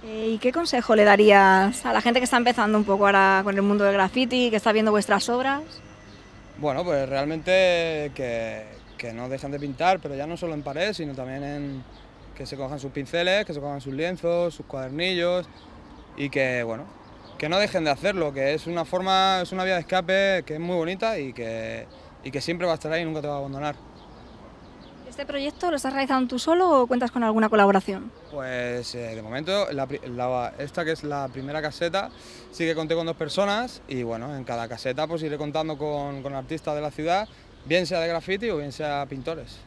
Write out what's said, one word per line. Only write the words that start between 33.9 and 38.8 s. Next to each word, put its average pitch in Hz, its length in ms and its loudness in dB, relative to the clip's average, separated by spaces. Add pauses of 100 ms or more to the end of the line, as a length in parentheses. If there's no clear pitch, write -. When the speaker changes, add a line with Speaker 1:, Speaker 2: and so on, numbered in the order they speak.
Speaker 2:
bueno, 117 340 -6
en 131 80 -10
cada 117 240 -6
caseta 127 380 -4
pues 160 160 -6
iré 151 160 -6
contando 151 400 -4
con, 143 440 -6
con 139 120 -8
artistas 151 400 -6
de 147 80 -4
la 151 80 -4
ciudad, 170 360 -2 (380)
bien 170 220 2
sea 175 140 -2
de 165 80 -2
graffiti 190 420 -4
o 170 80 -2
bien 147 140 -6
sea 143 340 -4